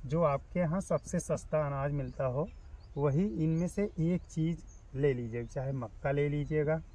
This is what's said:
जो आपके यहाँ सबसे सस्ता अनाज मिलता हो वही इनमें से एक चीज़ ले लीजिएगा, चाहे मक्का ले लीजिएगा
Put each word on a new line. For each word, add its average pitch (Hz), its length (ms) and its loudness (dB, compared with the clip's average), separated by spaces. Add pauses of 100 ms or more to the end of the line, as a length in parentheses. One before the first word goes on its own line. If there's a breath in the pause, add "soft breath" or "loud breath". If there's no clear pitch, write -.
जो 160 180 2
आपके 143 360 2
यहाँ 175 220 2
सबसे 170 380 0
सस्ता 151 480 0
अनाज 143 240 0
मिलता 135 340 -2
हो 139 240 0 (480)
वही 147 300 4
इनमें 165 400 2
से 202 320 -2
एक 165 220 2
चीज़ 160 380 -2 (360)
ले 139 180 4
लीजिएगा, 120 340 -2
चाहे 135 240 -4
मक्का 131 400 -2
ले 143 180 4
लीजिएगा 151 520 2 (140)